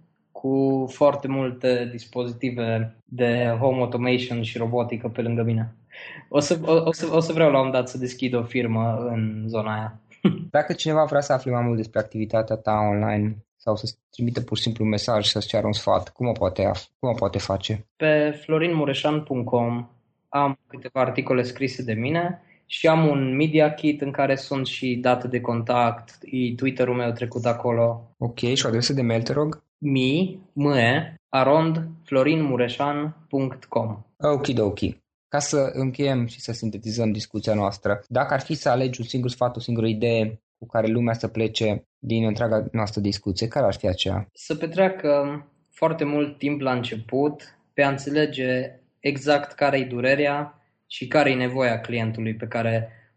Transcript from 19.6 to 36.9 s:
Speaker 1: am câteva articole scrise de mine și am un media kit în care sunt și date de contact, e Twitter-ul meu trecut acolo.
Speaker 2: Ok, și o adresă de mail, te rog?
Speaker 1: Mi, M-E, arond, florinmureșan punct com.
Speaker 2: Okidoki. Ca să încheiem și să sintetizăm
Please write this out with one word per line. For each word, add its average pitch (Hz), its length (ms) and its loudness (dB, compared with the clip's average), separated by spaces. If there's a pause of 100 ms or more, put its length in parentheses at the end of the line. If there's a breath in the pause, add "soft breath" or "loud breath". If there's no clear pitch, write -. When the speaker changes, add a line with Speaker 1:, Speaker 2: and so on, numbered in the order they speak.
Speaker 1:
am 139 380 0
câteva - 340 -6
articole 127 400 2
scrise 127 420 -6
de 117 100 -4
mine 165 480 -2 (240 soft breath)
și - 220 0
am 160 200 6
un 135 280 2
media 151 380 4
kit 147 280 -2
în 139 100 -2
care 135 240 0
sunt 135 300 -4
și 127 300 -4
date 123 320 2
de 123 140 -2
contact, 117 800 0
e 123 340 -2
Twitter-ul 127 400 0
meu 120 160 0
trecut 117 340 -6
acolo. 117 720 0
Speaker 2:
Ok, 120 220 -6
și 127 260 0
o - 20 0
adresă 120 260 0
de 135 80 0
mail, 117 200 2
te 127 120 -2
rog? 151 320 -2 (140)
Speaker 1:
Mi, 143 600 0 (140)
M-E, 143 640 2 (140)
arond, 160 580 4 (160)
florinmureșan 143 1300 0
punct 135 360 -2
com. 110 400 -4 (120)
Speaker 2:
Okidoki. 120 800 0 (300)
Ca 143 120 -2
să 139 340 0
încheiem 131 520 0
și 117 140 -10
să - 120 -8
sintetizăm 110 600 -2